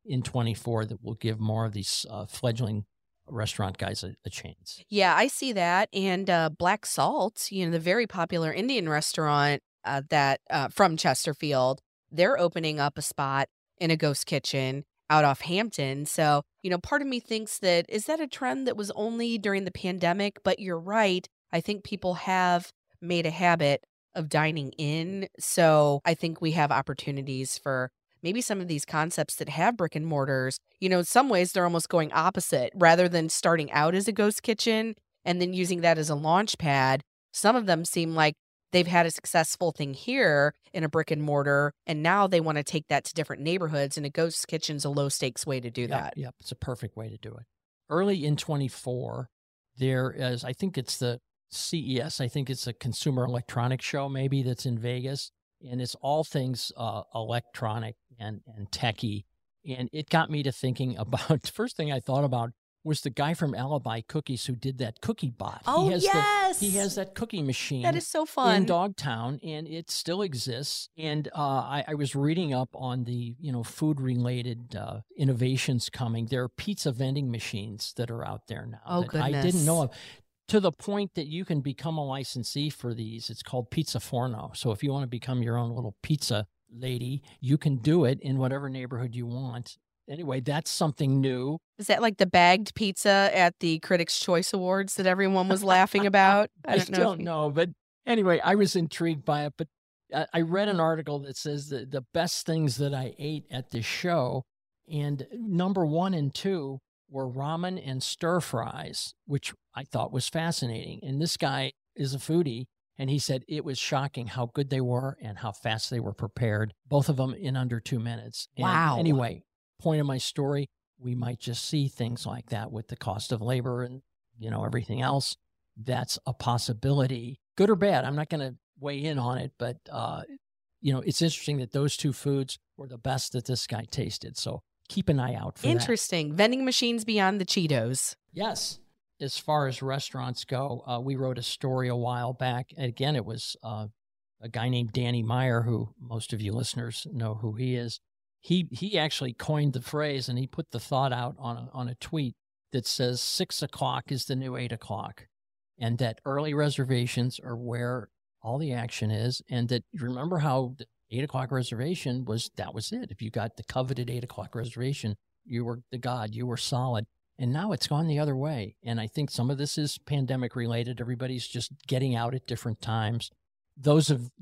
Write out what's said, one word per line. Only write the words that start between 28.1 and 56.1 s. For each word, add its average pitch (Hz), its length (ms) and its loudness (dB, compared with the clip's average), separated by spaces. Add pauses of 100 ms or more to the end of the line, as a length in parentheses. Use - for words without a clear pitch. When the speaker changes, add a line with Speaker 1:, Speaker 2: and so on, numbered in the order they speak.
Speaker 2:
maybe 190 180 -2
some 208 200 -2
of 180 80 -4
these 156 180 -2
concepts 160 500 -2
that 147 140 -8
have 175 260 2
brick 180 180 -2
and 156 120 -2
mortars. 135 520 0 (220)
You 185 80 2
know, 185 120 6
in 175 40 0
some 262 240 6
ways, 180 240 4
they're 185 120 4
almost 170 260 2
going 160 220 2
opposite. 151 640 2
Rather 175 340 8
than 170 200 2
starting 160 440 2
out 156 220 4
as 190 140 2
a 226 40 2
ghost 208 300 2
kitchen 220 520 0 (300)
and 175 180 2
then 180 100 2
using 180 300 0
that 165 160 6
as 156 120 -2
a 156 40 0
launch 165 440 2
pad, 135 440 4 (300)
some 220 240 6
of 226 100 0
them 170 180 4
seem 165 300 -2
like 156 200 6 (380)
they've 180 140 6
had 170 200 6
a 165 40 -2
successful - 600 0
thing 139 220 -4
here 151 600 4 (180)
in 175 120 -2
a 156 40 0
brick 156 240 0
and 151 100 2
mortar, 143 500 4 (140)
and 151 160 -2
now 190 240 6
they 185 140 4
wanna 151 240 0
take 156 240 -4
that 143 160 2
to - 100 -10
different 156 280 -4
neighborhoods, 151 540 0
and 151 80 -4
a 143 60 -4
ghost 165 380 0
kitchen's 156 360 -4
a 147 60 -2
low-stakes 139 560 -2
way 135 140 -2
to 120 100 -8
do 123 120 -4
Speaker 1:
Yep, 117 80 -4
Speaker 2:
that. 78 260 -2
Speaker 1:
yep, 123 240 -8
it's - 100 -16
a 123 60 -10
perfect 120 400 -8
way 110 120 -10
to 107 100 -12
do - 160 -14
it. 117 100 -18 (440)
Early 185 360 2
in 151 120 4
twenty-four, 127 920 -4 (480)
there 131 340 0
is, 127 340 -4
I 123 80 -4
think 185 260 -4
it's - 200 -4
the 120 220 -2 (300)
C 131 440 -4
E 123 60 2
S, - 200 -4
I 131 60 0
think 127 240 -2
it's 127 160 -6
a 120 60 -4
consumer 127 520 -2
electronics 123 600 -2
show 139 240 -2
maybe 135 340 0
that's 123 240 -2
in 120 100 0
Vegas, 123 540 -4 (340)
and 123 160 -6
it's 123 160 -4
all 151 280 0